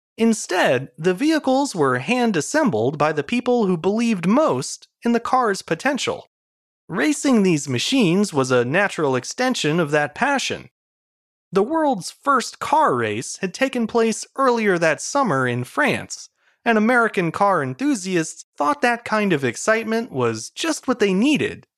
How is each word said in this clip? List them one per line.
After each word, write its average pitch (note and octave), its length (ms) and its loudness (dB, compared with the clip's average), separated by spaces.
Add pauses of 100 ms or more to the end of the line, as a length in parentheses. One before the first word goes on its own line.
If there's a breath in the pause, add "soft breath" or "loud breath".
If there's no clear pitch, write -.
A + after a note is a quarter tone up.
(140)
Instead, A3 800 0
the F3+ 200 0
vehicles C#4 580 0
were C3+ 240 2
hand-assembled E3 1040 0
by D#3 120 2
the D3 120 -2
people B3 420 0
who F#3 100 2
believed F#3+ 520 -2
most G#3 600 0 (140)
in A#3 120 0
the A#3 60 2
car's A#3 440 0
potential. F3 640 -4 (600)
Racing B3+ 540 2
these E3 260 2
machines F#3 640 2
was C3+ 200 0
a B2 120 4
natural D3+ 520 0
extension E3 640 -2
of D3+ 100 0
that D3 240 0
passion. - 560 -4 (840)
The G3 120 2
world's C#4 460 -2
first - 500 -2
car C#4 360 2
race A2 420 -4
had F#3 160 -6
taken B3+ 320 -2
place A3+ 400 0 (100)
earlier A3+ 420 2
that D#3+ 240 2
summer D#3 460 0
in B2 160 -2
France, D#3+ 640 -4 (340)
and A3+ 140 2
American G#3+ 540 2
car F#3+ 300 2
enthusiasts F3+ 840 -4 (100)
thought C#4+ 260 -2
that A#3+ 240 0
kind G#3 280 0
of C#3 100 0
excitement A3 680 -2
was A2+ 380 -2
just - 380 -6
what B3+ 120 -2
they G3+ 140 2
needed F#3+ 540 0 (100)